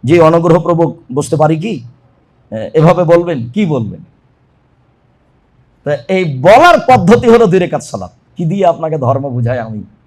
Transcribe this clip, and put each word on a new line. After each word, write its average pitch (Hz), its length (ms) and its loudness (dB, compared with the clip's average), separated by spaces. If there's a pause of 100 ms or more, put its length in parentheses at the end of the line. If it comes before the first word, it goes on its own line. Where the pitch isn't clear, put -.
যে 165 160 2
অনুগ্রহপূর্বক 165 760 2 (160)
বসতে 143 240 -4
পারি 156 200 0
কি? 156 280 -10 (640)
এ-, 110 240 -10
এভাবে 170 300 2
বলবেন? 165 460 0
কি 202 160 -4
বলবেন? 113 380 -6 (1800)
তা 143 120 -4 (120)
এই 180 300 -4
বলার 262 400 6
পদ্ধতি 233 500 2
হলো 233 180 4
দুই 185 120 2
রাকাত 165 240 -4
সালাত। 92 300 -14 (240)
কি 175 80 -8
দিয়ে 185 220 -2
আপনাকে 160 320 -2
ধর্ম 135 300 -4
বুঝাই 123 300 -4
আমি? 110 240 -12 (240)